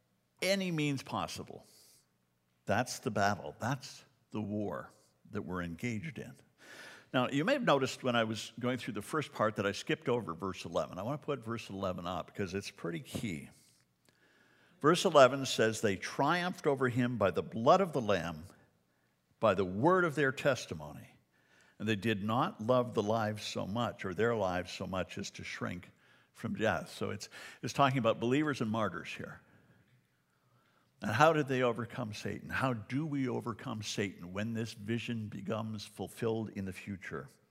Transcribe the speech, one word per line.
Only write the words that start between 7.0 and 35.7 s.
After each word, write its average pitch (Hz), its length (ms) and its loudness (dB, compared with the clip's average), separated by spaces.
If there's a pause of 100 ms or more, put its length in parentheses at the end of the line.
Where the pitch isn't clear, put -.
Now, 127 180 2
you 143 140 0
may 247 100 2
have 269 100 0
noticed 135 400 2
when 123 120 2
I 113 80 6
was 110 360 -4
going 123 180 0
through 120 160 -6
the 101 80 -4
first - 320 -4
part 110 240 0
that 101 80 0
I 98 80 2
skipped - 340 -4
over 110 260 0
verse 90 300 -6
eleven. 82 340 -2
I 92 40 -6
want 139 180 -4
to - 60 -18
put 135 180 -4
verse 113 260 -8
eleven 92 360 -4
up 87 220 -4
because 92 260 -4
it's - 180 -4
pretty 170 280 -8
key. 87 500 -8 (1300)
Verse 170 240 6
eleven 139 420 10
says, 110 360 2
"They 101 160 2
triumphed 175 720 0
over 135 200 4
him 123 300 0
by 98 140 4
the 87 120 0
blood 131 380 6
of 175 100 0
the 143 80 0
Lamb, 85 460 0 (960)
by 104 140 6
the 95 100 4
word 160 400 4
of 143 100 -2
their 139 160 4
testimony. 80 760 -2 (720)
And 104 100 0
they 110 80 2
did 104 260 0
not 110 420 0
love 120 280 2
the 110 100 2
lives 107 400 0
so 104 220 -6
much, 104 400 -4
or 92 80 -4
their 113 220 2
lives 90 360 -2
so 98 140 -8
much, 90 320 -4
as 101 140 -8
to - 120 -14
shrink 98 460 -8 (460)
from 104 180 -6
death." 98 440 0
So 101 120 -4
it's, 101 180 -8 (340)
it's 123 120 -6
talking 135 240 4
about 113 240 2
believers 135 400 2
and 113 80 0
martyrs 104 480 -2
here. - 240 -12 (1600)
And 104 60 -2
how 151 240 8
did 151 140 2
they 131 160 2
overcome 113 500 -2
Satan? - 340 -8
How 131 260 0
do 127 340 -4
we 139 200 -2
overcome 117 540 -6
Satan 92 520 -4
when 110 200 -2
this 113 200 -4
vision 110 560 -4
becomes 110 540 -6